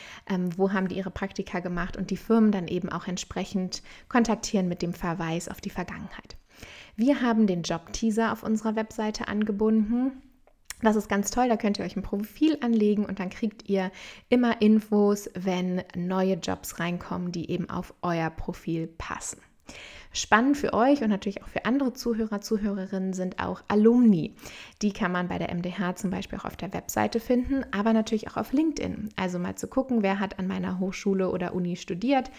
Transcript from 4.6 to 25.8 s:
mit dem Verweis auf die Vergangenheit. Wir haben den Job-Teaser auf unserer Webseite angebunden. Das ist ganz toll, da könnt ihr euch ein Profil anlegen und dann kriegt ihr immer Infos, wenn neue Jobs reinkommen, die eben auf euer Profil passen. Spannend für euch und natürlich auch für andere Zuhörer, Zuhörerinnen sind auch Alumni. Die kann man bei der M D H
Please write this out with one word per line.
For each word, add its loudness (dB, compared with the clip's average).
mit -4
dem -4
Verweis -4
auf -14
die -8
Vergangenheit. -10
Wir 4
haben 6
den 0
Job-Teaser 0
auf -6
unserer 0
Webseite -4
angebunden. 2
Das 4
ist 0
ganz 0
toll, 2
da 2
könnt 0
ihr -4
euch -6
ein -6
Profil 0
anlegen 2
und -8
dann -6
kriegt -6
ihr 0
immer 4
Infos, 4
wenn -2
neue 2
Jobs -6
reinkommen, -4
die -6
eben -4
auf -6
euer -2
Profil -6
passen. -10
Spannend 4
für -2
euch 6
und 2
natürlich -2
auch -16
für -4
andere 2
Zuhörer, -2
Zuhörerinnen -2
sind -4
auch -6
Alumni. 6
Die 0
kann -2
man 0
bei -4
der -4
M -4
D -6
H -2